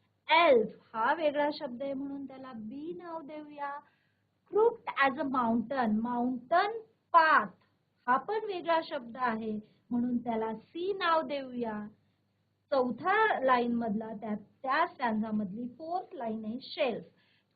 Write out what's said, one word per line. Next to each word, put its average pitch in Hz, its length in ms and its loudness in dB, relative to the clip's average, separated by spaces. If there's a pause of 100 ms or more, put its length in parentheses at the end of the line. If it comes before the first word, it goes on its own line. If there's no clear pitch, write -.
(480)
एल्फ - 480 2
हा 233 180 2
वेगळा 294 400 2
शब्द 277 300 -8
आहे 277 100 -4
म्हणून 277 340 -8
त्याला 262 280 -14
बी 285 480 -10
नाव 330 180 -10
देऊया, 294 580 -10 (760)
crooked 415 560 4
as 269 160 -4
a 262 60 -2
mountain, 233 680 2
mountain 254 680 0 (420)
path 302 360 6 (580)
हा 254 100 4
पण 415 180 -2
वेगळा 349 480 0
शब्द 247 340 -10
आहे 220 420 -2 (300)
म्हणून 240 280 0
त्याला 220 380 -2
सी 349 380 -6
नाव 339 280 2
देऊया. 247 680 -6 (840)
चौथ्या 339 720 2
लाईन 240 320 2
मधला 220 340 -2
त्या, 214 260 -6
त्या 277 520 -2
स्टॅन्झा 226 440 -2
मधली 214 360 -4
फोर्थ 330 480 -8
लाईन 220 300 -6
आहे 226 160 -6
शेल्फ, 220 440 -4 (500)